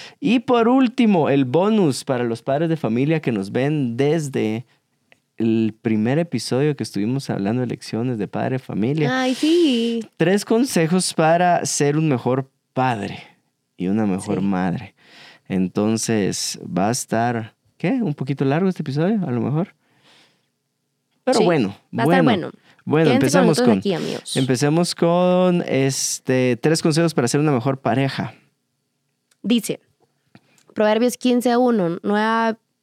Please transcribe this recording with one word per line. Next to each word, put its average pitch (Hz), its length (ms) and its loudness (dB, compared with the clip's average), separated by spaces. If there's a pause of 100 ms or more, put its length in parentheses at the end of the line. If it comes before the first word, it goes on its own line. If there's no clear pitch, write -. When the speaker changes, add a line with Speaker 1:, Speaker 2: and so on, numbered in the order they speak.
(200)
Speaker 1:
Y 233 220 0
por 233 260 2
último, 226 640 4
el 139 140 2
bonus 170 580 2
para 123 200 -2
los 113 200 -4
padres 151 260 -2
de 160 80 0
familia 139 420 0
que 143 120 -4
nos 101 200 -4
ven 127 460 -2
desde 135 680 -2 (720)
el 113 440 0
primer 110 380 0
episodio 143 560 -2
que 123 80 -8
estuvimos 117 460 -6
hablando 104 320 -2
de 123 60 -4
lecciones 120 500 -6
de 101 100 -6
padre, 120 320 -4
familia. 147 600 -2
Speaker 2:
Ay, 254 140 -2
sí. 240 720 0 (120)
Speaker 1:
Tres 190 280 0
consejos 185 680 0
para 170 520 2
ser 147 320 0
un 160 100 0
mejor 131 420 0 (240)
padre 113 460 -2 (580)
y 90 100 -4
una 107 180 0
mejor 95 340 -2
Speaker 2:
Sí. 95 60 -2
Speaker 1:
madre. 92 500 -4 (520)
Entonces, 104 1160 -2
va 90 240 -2
a - 20 -2
estar, 117 640 -4 (220)
¿qué? 175 140 -2 (100)
Un 156 120 -2
poquito 135 320 -4
largo 165 240 2
este 175 120 -6
episodio, 160 460 -2
a 131 40 -4
lo 120 100 -2
mejor. 147 340 -4 (1500)
Pero 254 160 2
Speaker 2:
Sí, 185 60 6
Speaker 1:
bueno, 147 240 2 (280)
Speaker 2:
va - 60 0
a - 20 2
estar - 0 -
Speaker 1:
bueno. 180 180 4
Speaker 2:
bueno. 175 280 2 (340)
Speaker 1:
Bueno, 151 260 4
Speaker 2:
Quédense 269 200 2
con 269 140 4
Speaker 1:
empecemos - 20 6
Speaker 2:
nosotros 233 220 2
Speaker 1:
con, 202 100 4
Speaker 2:
aquí, 190 140 -2
amigos. - 440 -6
Speaker 1:
empecemos 143 580 2
con, 180 720 2
este, 131 960 0
tres 156 200 2
consejos 165 320 2
para 123 160 0
ser 143 100 0
una 151 140 2
mejor 131 260 -2
pareja. 131 540 -2 (1080)
Speaker 2:
Dice, 214 380 -2 (960)
Proverbios 220 440 2
quince 247 380 2
uno, 220 480 2
Nueva 220 540 0 (260)